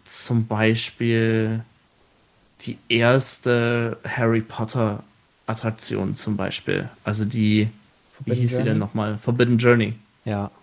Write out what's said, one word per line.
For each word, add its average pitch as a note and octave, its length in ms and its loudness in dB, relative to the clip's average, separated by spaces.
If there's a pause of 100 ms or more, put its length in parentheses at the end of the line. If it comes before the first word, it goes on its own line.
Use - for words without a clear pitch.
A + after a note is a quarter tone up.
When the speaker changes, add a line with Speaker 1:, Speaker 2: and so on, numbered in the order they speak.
Speaker 1:
zum - 420 -2
Beispiel A2+ 1200 0 (960)
die - 160 -10 (100)
erste A#2+ 1080 2 (100)
Harry A2+ 320 2
Potter A2 640 -4 (440)
Attraktion A2 720 -4
zum G#2 200 -4
Beispiel. F#2+ 520 -4 (160)
Also G#2+ 220 -2
die, G#2+ 420 2 (560)
wie A#2+ 100 -2
Speaker 2:
Forbidden B2 60 0
Speaker 1:
hieß B2 160 0
sie B2 80 0
denn - 20 0
Speaker 2:
Journey? A2 120 2
Speaker 1:
nochmal? G#2 400 -2
Forbidden A#2+ 400 2
Journey. A2+ 360 4 (300)
Speaker 2:
Ja. G2+ 260 -4 (120)